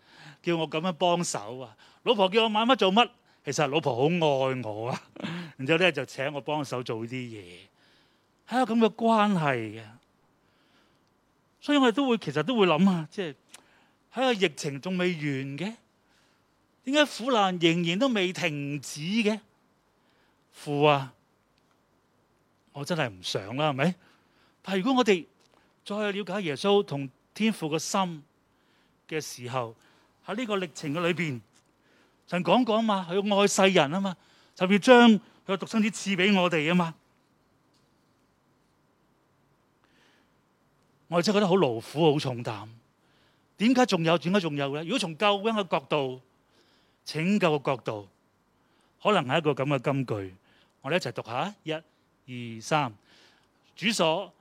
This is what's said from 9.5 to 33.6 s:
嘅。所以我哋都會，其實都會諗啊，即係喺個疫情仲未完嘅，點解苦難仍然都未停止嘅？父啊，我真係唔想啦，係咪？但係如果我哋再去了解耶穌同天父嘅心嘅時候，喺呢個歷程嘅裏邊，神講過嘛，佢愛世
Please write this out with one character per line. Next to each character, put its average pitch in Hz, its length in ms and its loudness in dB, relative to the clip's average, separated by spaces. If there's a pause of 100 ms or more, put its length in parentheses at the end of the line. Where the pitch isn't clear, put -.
嘅。 110 40 -16 (1800)
所 294 140 -2
以 294 40 4
我 262 100 6
哋 220 40 4
都 277 160 0
會， 233 100 2
其 147 140 -8
實 151 100 0
都 240 140 -2
會 196 100 6
諗 170 220 4
啊， 165 220 0
即 202 120 -8
係 151 120 -8 (800)
喺 240 60 -4
個 262 120 2
疫 185 220 2
情 139 260 -8
仲 185 160 -4
未 180 160 0
完 151 100 -6 (360)
嘅， 214 160 -8 (1120)
點 269 100 -2
解 294 100 6
苦 254 280 -2
難 190 260 2
仍 170 260 2
然 175 140 -2
都 269 100 2
未 190 240 0
停 147 480 -6
止 143 200 -14
嘅？ 208 400 -2 (1120)
父 143 320 -4
啊， 139 280 2 (1600)
我 143 120 -12
真 170 120 -4
係 139 120 -2
唔 92 140 -14
想 110 340 -6
啦， 151 140 0
係 - 40 -2
咪？ 156 200 0 (680)
但 190 140 -4
係 - 40 0
如 180 40 -4
果 254 160 4
我 240 40 2
哋 185 220 2 (580)
再 208 280 -4
去 190 100 -6
了 - 20 -10 (100)
解 214 80 -4
耶 147 140 -4
穌 202 280 2
同 139 260 -6 (240)
天 214 180 0
父 160 160 -6
嘅 156 100 -2
心 175 440 -4 (840)
嘅 156 120 -4
時 123 300 -12
候， 120 240 -6 (500)
喺 190 120 -8
呢 254 100 -6
個 208 120 -2
歷 180 160 -6
程 147 200 -6
嘅 170 120 -2
裏 170 60 2
邊， 147 280 -4 (880)
神 180 160 -2
講 208 180 4
過 214 180 0
嘛， 202 300 0
佢 202 300 0
愛 202 80 6
世 196 260 4